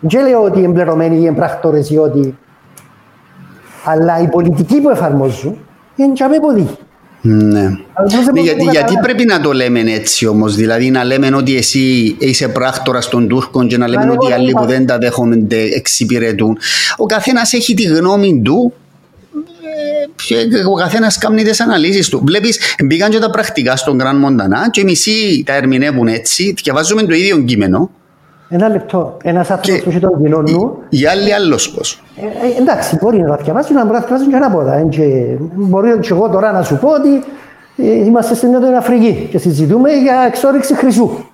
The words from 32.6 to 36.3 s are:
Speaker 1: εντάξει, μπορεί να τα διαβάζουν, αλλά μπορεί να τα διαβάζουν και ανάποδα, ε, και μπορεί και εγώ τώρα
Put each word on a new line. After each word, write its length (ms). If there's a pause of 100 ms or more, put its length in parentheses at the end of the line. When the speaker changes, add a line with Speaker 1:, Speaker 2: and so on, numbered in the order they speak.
Speaker 1:
εντάξει, 400
μπορεί 200
να 160
τα 60
διαβάζουν, 340
αλλά 100
μπορεί 80
να 60
τα 60
διαβάζουν 240
και 60
ανάποδα, 380
ε, 160
και 460 (180)
μπορεί 460
και 120
εγώ 160
τώρα 240